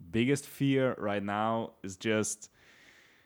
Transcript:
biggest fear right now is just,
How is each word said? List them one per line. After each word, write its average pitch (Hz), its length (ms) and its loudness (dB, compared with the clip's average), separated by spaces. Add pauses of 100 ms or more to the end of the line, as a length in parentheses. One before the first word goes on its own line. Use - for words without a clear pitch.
(120)
biggest 123 340 2
fear 131 500 2
right 101 280 -2
now 110 480 0 (100)
is 95 140 -10
just, 107 540 0 (760)